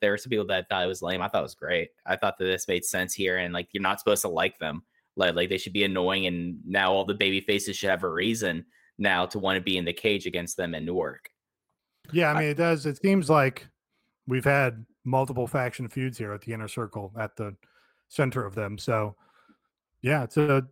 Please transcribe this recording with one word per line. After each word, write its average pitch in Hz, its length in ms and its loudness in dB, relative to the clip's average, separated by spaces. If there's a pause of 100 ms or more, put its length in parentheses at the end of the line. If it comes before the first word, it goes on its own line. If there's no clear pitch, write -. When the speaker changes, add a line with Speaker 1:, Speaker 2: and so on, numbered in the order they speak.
Speaker 1:
there 104 100 4
were 104 60 0
some 127 140 -8
people 107 160 0
that 92 220 -2
thought 92 140 0
it 92 40 0
was 92 160 -4
lame. 90 180 -2
I 95 60 -2
thought 104 120 0
it 80 40 0
was - 120 -8
great. 87 360 -2 (140)
I 92 100 0
thought 98 240 -2
that 92 60 0
this 92 220 0
made 90 160 0
sense 92 300 -2
here. 92 240 0
And, 87 160 -2
like, 87 180 -6
you're 98 120 -4
not 98 160 0
supposed 104 240 2
to 107 60 -2
like 87 280 0
them, 78 260 -6 (340)
like, 90 180 4
like, 90 140 2
they 95 80 0
should 92 160 -8
be 101 100 2
annoying, 95 440 0
and 87 380 -4
now 95 280 2
all 98 100 2
the 98 100 -2
baby 98 280 0
faces 101 340 -2
should 98 140 0
have 92 140 0
a 92 60 -2
reason 87 560 -2 (320)
now 95 280 2
to 104 140 -6
wanna 95 220 0
be 92 160 0
in 87 80 -2
the 87 80 -2
cage 101 320 0
against 87 320 -4
them 87 160 -2
in 80 120 -6
Newark. 82 440 -4 (840)
Speaker 2:
Yeah, 156 180 4
I 147 40 2
Speaker 1:
I 151 40 2
Speaker 2:
mean, 151 100 2
it 147 80 -2
does. 165 280 2
It 147 120 -2
seems 196 320 4
like 143 380 4 (600)
we've 127 180 0
had 127 400 4 (180)
multiple 131 440 0
faction 123 400 -2
feuds 131 300 -4
here 104 160 -6
at 104 80 -10
the 113 120 -8
Inner 110 140 -6
Circle, 104 520 -8
at 107 160 -6
the 104 200 -6 (520)
center 131 380 0
of 98 100 -10
them. 104 220 -4
So, 107 380 -2 (840)
yeah, 135 220 2
it's 117 140 -2
a 143 340 4